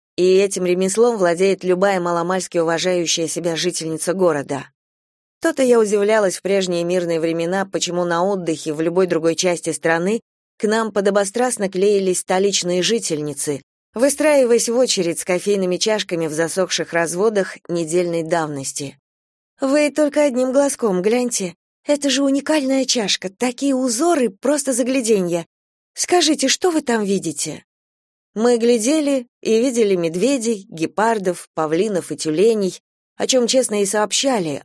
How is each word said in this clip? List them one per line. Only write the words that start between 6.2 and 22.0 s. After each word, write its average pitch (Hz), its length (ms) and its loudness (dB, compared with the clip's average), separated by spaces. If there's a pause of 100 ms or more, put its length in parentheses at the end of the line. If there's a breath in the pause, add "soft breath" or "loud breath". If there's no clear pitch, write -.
в - 60 -12
прежние 180 420 0
мирные 170 380 -2
времена, 170 440 -2
почему 175 380 -4
на 170 180 0
отдыхе 170 520 -2
в 156 80 -4
любой 175 260 2
другой 165 280 0
части 175 340 -2
страны 170 500 -2 (380)
к 214 100 -2
нам 220 240 0
подобострастно 202 800 0
клеились 190 500 2
столичные 185 640 0
жительницы, 151 760 -4 (320)
выстраиваясь 269 720 4
в 233 80 -2
очередь 196 440 0
с - 40 -8
кофейными 180 540 0
чашками 190 500 -2
в 151 60 -6
засохших 165 580 -2
разводах 180 640 0 (140)
недельной 170 540 -2
давности. 151 760 -6 (600)
«Вы 294 280 2
только 294 360 2
одним 254 260 0
глазком 247 500 0
гляньте. 214 540 0 (300)
Это 285 240 0